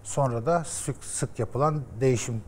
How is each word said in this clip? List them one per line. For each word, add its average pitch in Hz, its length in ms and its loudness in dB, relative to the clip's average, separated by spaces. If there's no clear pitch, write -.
sonra 120 420 0
da 165 180 4
sık - 400 -6
sık - 360 -4
yapılan 143 440 2
değişim 120 460 2